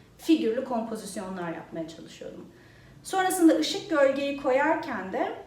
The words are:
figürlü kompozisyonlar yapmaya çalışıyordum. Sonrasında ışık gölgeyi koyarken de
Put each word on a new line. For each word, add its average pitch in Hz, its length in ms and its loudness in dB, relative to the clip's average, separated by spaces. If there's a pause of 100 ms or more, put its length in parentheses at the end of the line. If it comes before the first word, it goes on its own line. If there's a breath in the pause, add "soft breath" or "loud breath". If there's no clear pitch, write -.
(180 loud breath)
figürlü 254 460 2
kompozisyonlar 196 880 -6
yapmaya 165 340 -10
çalışıyordum. - 580 -16 (580 loud breath)
Sonrasında 370 520 4
ışık - 340 -2
gölgeyi 277 520 2
koyarken 262 720 0
de 349 200 -2 (140)